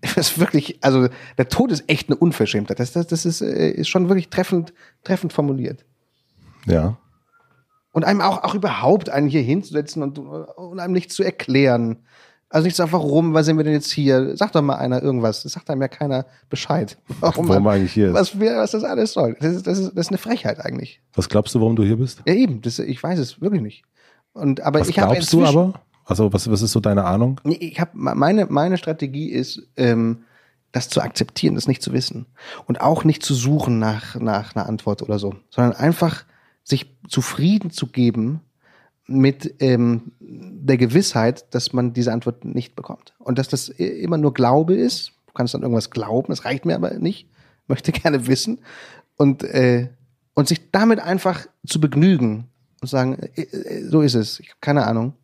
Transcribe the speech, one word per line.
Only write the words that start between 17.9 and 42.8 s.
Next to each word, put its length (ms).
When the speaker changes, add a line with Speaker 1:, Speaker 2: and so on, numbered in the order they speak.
Speaker 2:
hier 160
ist. 60
Speaker 1:
was 240
wir, 200
was 140
das 120
alles 280
soll. 280
Das 140
ist, 120
das 120
ist, 160
das 120
ist 20
eine 100
Frechheit 420
eigentlich. 400
Speaker 2:
Was 140
glaubst 260
du, 60
warum 160
du 80
hier 120
bist? 300
Speaker 1:
Ja, 80
eben. 280
Das, 160
ich 240
weiß 160
es 220
wirklich 220
nicht. 220
Und, 280
aber 200
Speaker 2:
Was 80
Speaker 1:
ich 100
hab 120
Speaker 2:
glaubst 220
du 80
Speaker 1:
inzwischen 180
Speaker 2:
aber? 220
Also 280
was, 180
was 120
ist 100
so 80
deine 240
Ahnung? 400
Speaker 1:
Nee, 160
ich 200
hab, 140
meine, 520
meine 300
Strategie 540
ist, 320
ähm, 480
das 180
zu 120
akzeptieren, 540
das 120
nicht 160
zu 100
wissen. 340
Und 140
auch 240
nicht 200
zu 100
suchen 440
nach, 380
nach 380
einer 120
Antwort 360
oder 160
so. 160
Sondern 240
einfach 500
sich 320
zufrieden 640
zu 180
geben 520
mit, 540
ähm, 580
der 600
Gewissheit, 760
dass 200
man 180
diese 180
Antwort 360
nicht 280
bekommt. 440